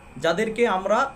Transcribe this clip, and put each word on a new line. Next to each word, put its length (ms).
যাদেরকে 520
আমরা, 280
আহ, 180